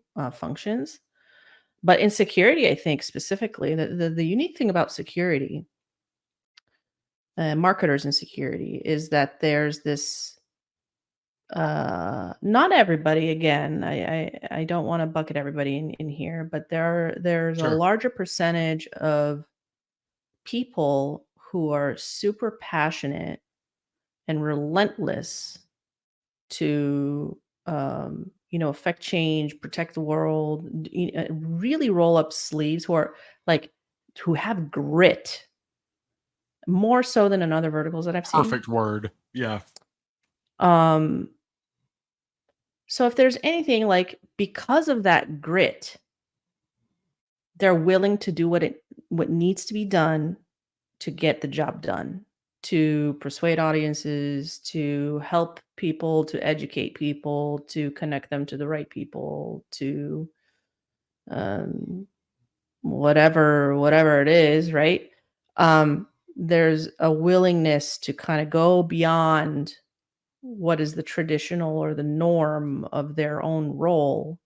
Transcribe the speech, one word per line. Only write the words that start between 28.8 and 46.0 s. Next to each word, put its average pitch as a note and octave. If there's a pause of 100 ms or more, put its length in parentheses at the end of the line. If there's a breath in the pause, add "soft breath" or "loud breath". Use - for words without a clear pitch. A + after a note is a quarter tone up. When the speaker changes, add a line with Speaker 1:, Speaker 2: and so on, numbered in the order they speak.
Speaker 1:
change, D#3
protect E3
the E3+
world, D#3
d-, -
y-, E3
uh, -
really F3+
roll E3+
up D#3
sleeves, D#3
who -
are, D#3+ (320 loud breath)
like, - (480)
who E3+
have E3+
grit, D3+ (1200)
more G#3+
so G#3+
than G3
in D#3+
other D#3+
verticals D#3+
that E3+
I've F3+
seen. D#3+
Speaker 2:
Perfect A#2
word. G#2+ (240)
Yeah. A2+ (1000)
Speaker 1:
Um, D#3+ (1600)
so -
if A#3+
there's B3+
anything, D4
like, F3+ (160)
because C4+
of A#3+
that D#3+
grit, E3 (1600)